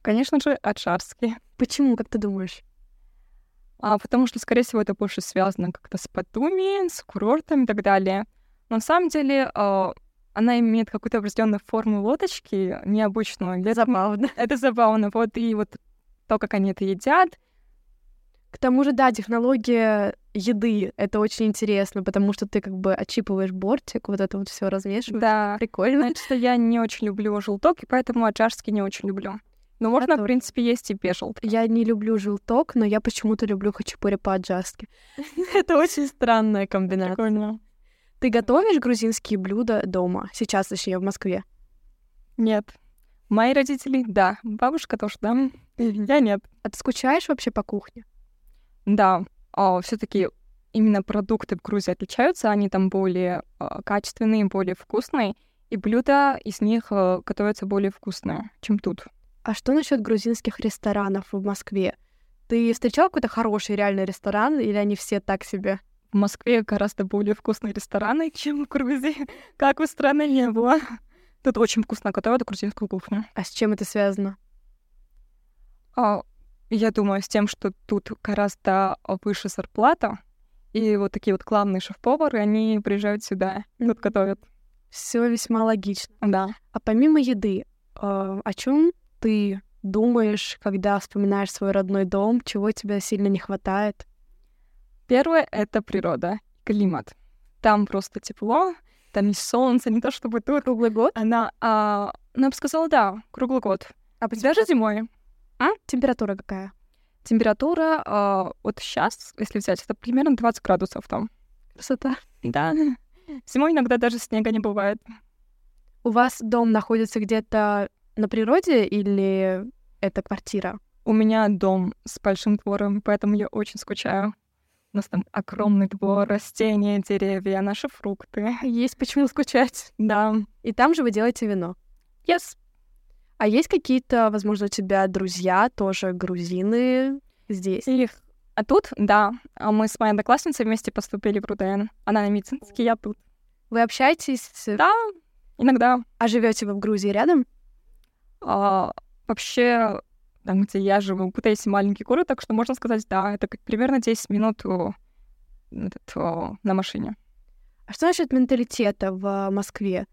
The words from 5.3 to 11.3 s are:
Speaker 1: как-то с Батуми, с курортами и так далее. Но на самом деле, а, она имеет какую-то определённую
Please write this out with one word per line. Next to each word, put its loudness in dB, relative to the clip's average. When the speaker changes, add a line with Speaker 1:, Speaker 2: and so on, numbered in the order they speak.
Speaker 1:
как-то -12
с -10
Батуми, -2
с -8
курортами 0
и 4
так -2
далее. 2
Но 0
на 0
самом 2
деле, 0
а, 0
она 2
имеет 2
какую-то -4
определённую 0